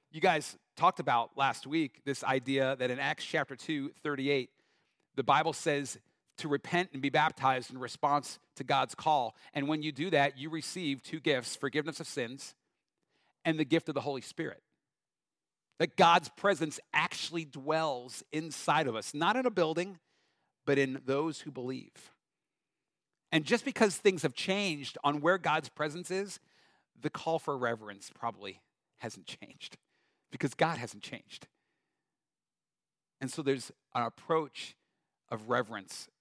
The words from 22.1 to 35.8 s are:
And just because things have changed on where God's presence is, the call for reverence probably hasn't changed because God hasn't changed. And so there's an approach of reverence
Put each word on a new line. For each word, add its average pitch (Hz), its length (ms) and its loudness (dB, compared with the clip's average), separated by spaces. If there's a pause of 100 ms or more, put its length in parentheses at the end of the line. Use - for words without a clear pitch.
And 156 120 4
just 220 200 2
because 220 320 4
things 190 260 4
have 151 120 -2
changed 185 680 -2
on 147 180 2
where 175 180 4
God's 156 300 0
presence 156 400 -6
is, 185 300 -4 (640)
the 151 100 -2
call 165 300 -2
for 143 180 -2
reverence 107 560 -4
probably 101 460 -8 (380)
hasn't 104 280 -12
changed - 500 -16 (540)
because 131 240 -4
God 160 240 0
hasn't 113 240 -12
changed. - 460 -16 (1700)
And 135 80 -6
so 156 140 -6
there's 127 300 0 (220)
an 117 100 0
approach - 720 -4 (540)
of 110 200 -8
reverence 110 580 -2 (120)